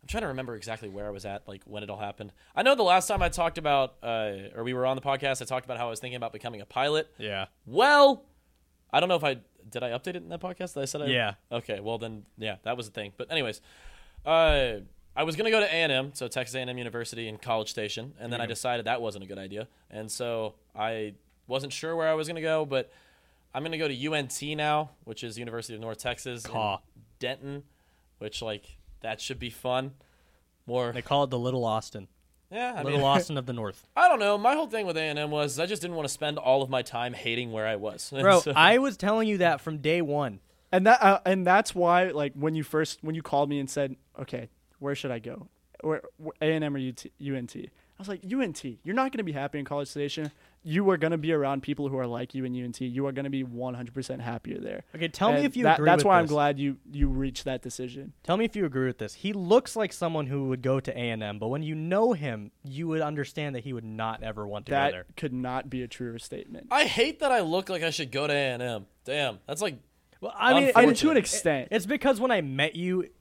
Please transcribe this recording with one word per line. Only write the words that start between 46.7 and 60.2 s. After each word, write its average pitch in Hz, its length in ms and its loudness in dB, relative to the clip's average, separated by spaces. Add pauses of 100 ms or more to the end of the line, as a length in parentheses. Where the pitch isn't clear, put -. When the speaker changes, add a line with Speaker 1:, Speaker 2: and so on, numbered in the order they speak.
Speaker 3:
or 139 40 -4
U 131 120 -4
T, - 280 -14
U 139 160 -6
N 120 120 -6
T?" - 220 -12 (280)
I - 40 -18
was 190 80 -12
like, 190 140 -6
"U 233 180 -2
N 208 100 0
T, 127 320 -10
you're 180 120 -4
not 262 180 0
gonna 214 100 -4
be 170 80 -4
happy 143 280 -4
in 139 40 -6
College 143 240 -4
Station. 147 440 -6 (320)
You 185 260 2
are 185 80 4
gonna 160 220 2
be 156 120 0
around 139 320 2
people 139 240 -4
who 135 100 -2
are 127 100 -2
like 120 260 -6
you 131 100 -4
in 127 120 -4
U 123 100 -6
N 120 80 -8
T. 131 140 -6
You 127 180 -2
are 139 80 -2
gonna 139 160 -4
be 135 140 -2
one 123 320 -6
hundred 123 180 -10
percent 131 280 -6
happier 117 380 -6
there." - 240 -8 (100)
Speaker 2:
Okay, 165 140 -2
tell 190 240 2
me 247 60 4
Speaker 3:
And 294 80 4
Speaker 2:
if 269 100 0
you 247 80 0
Speaker 3:
that, 156 140 8
Speaker 2:
agree 151 80 2
Speaker 3:
that's 170 140 8
Speaker 2:
with 147 80 4
Speaker 3:
why 190 100 8
I'm 165 80 6
Speaker 2:
this. 147 60 -2
Speaker 3:
glad 147 280 2
you, 139 180 -2 (140)
you 143 160 2
reached 135 380 -2
that 131 160 -4
decision. 131 500 -10 (120)
Speaker 2:
Tell 170 120 2
me 220 80 2
if 226 120 -2
you 202 100 0
agree 131 220 0
with 123 100 -4
this. 104 160 -8
He - 180 -4
looks 202 460 2
like 214 160 0
someone 160 320 -2